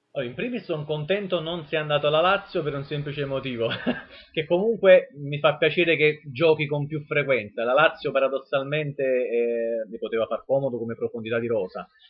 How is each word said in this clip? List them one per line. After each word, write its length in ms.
Allora, 140
in 60
primis 280
sono 220
contento 540
non 260
sia 140
andato 260
alla 160
Lazio 400
per 120
un 100
semplice 420
motivo, 420
<laughs> 640
che 140
comunque 720
mi 240
fa 160
piacere 400
che 260
giochi 340
con 200
più 180
frequenza. 600
La 100
Lazio 380
paradossalmente, 920
eh, 840
mi 80
poteva 280
far 200
comodo 320
come 160
profondità 460
di 80
rosa, 380